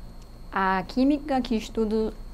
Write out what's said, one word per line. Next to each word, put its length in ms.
a 360
química 520
que 140
estuda 580